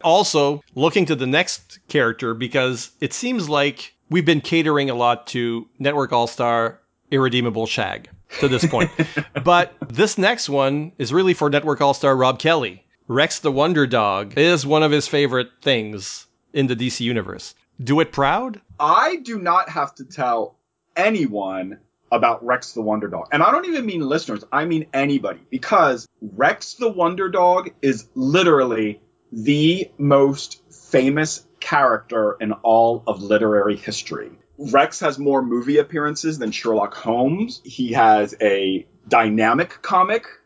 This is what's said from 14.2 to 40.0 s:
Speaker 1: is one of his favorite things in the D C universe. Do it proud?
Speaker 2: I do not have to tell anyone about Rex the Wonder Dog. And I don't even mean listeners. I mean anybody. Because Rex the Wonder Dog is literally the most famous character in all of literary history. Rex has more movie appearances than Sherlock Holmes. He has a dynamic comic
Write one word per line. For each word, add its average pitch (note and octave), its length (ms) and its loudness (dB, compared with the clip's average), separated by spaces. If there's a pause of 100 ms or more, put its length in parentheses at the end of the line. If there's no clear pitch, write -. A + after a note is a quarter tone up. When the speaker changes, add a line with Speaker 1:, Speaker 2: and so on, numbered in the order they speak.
Speaker 1:
is D#3+ 260 4
one D3+ 160 2
of D#3 100 4
his D3 160 0
favorite B2+ 420 0 (120)
things G#2+ 640 -4 (260)
in C#3 140 0
the B2 100 0
D B2 140 -2
C A#2 140 -6
universe. G#2+ 500 -4 (280)
Do C#3 200 2
it D#3+ 100 0
proud? G3 480 0 (180)
Speaker 2:
I G#3+ 460 2
do A#3 160 -8
not F3 300 0
have D#3 260 -6
to C3+ 80 -18
tell A#2+ 540 -4 (400)
anyone G#2 840 -2 (320)
about A#2+ 340 2
Rex B2 280 -4
the A#2 80 -6
Wonder G#2+ 260 -2
Dog. F2 240 -10
And D3 100 2
I G3 100 6
don't F4 160 0
even D4 180 -4
mean F3+ 160 -4
listeners. C3+ 500 -4
I D3 140 -2
mean D#3+ 280 -4
anybody. C3+ 460 -2 (100)
Because C3 560 0 (160)
Rex A2+ 520 -2
the A#3 160 -2
Wonder F#3 400 -2
Dog F3+ 400 2 (120)
is C3 340 -2
literally C3 840 2 (320)
the D3 640 0
most C#3 640 2 (300)
famous C#3+ 560 0 (140)
character A#2 800 0
in G#2+ 100 -4
all A2+ 560 2
of G2 140 -4
literary G#2 560 2
history. - 540 -10 (260)
Rex C#3 420 0
has D3 180 -2
more C#3 240 0
movie B2 360 0
appearances D3 600 -2
than A2+ 140 -4
Sherlock G#2+ 440 -2
Holmes. C#3+ 680 -2
He A#2+ 300 -6
has G#2+ 480 4
a G2 440 0 (220)
dynamic A2+ 720 2
comic G3+ 440 0 (200)